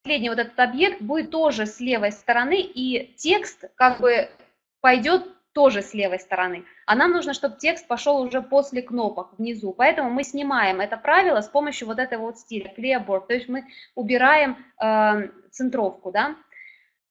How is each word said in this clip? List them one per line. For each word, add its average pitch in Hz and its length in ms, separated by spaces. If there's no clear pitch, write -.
последний 247 280
вот 226 100
этот 226 180
объект 269 420
будет 302 300
тоже 294 340
с 214 140
левой 233 320
стороны, 247 500
и 254 560
текст - 480
как 247 240
бы 240 280
пойдет 269 520
тоже 262 280
с 196 140
левой 190 240
стороны. 180 460
А 220 100
нам 339 160
нужно, 285 220
чтобы 269 220
текст 330 300
пошел 277 340
уже 254 220
после 269 400
кнопок 226 560
внизу. 220 340
Поэтому 277 380
мы 247 140
снимаем 247 560
это 208 160
правило 302 440
с 208 80
помощью 285 380
вот 220 140
этого 247 220
вот 226 160
стиля, 202 380
clear 240 300
both. 190 220
То 240 60
есть 247 140
мы 254 160
убираем, 254 600
э, 214 460
центровку, 226 600
да. 247 260